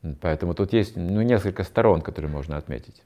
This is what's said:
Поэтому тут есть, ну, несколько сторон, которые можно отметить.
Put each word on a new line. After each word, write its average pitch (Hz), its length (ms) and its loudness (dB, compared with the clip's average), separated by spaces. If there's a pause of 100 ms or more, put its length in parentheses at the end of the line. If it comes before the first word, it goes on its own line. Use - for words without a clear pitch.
(200)
Поэтому 85 340 0
тут 95 180 0
есть, 110 240 2
ну, 95 260 0
несколько 101 420 2
сторон, 104 380 4
которые 76 280 -6
можно 76 260 -6
отметить. - 500 -10